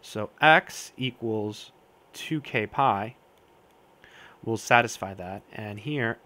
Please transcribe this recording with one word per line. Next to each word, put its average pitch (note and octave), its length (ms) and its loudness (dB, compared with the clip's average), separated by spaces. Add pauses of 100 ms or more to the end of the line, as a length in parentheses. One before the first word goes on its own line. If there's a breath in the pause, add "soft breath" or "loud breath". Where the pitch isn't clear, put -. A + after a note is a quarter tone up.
So - 280 -8 (100)
x D#3 560 4
equals A2 720 -4 (420)
two - 280 -6
K A2+ 260 -2
pi A2+ 480 2 (1300 loud breath)
will A2+ 120 -2
satisfy A2+ 580 2
that, F#2+ 280 -10 (100)
and G#2+ 260 -10
here B2 480 -2